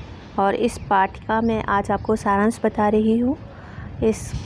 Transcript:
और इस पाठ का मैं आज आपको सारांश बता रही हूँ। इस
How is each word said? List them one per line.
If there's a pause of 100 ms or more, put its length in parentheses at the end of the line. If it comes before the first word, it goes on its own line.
(400)
और
इस (120)
पाठ
का
मैं
आज
आपको
सारांश
बता
रही
हूँ। (680)
इस (240)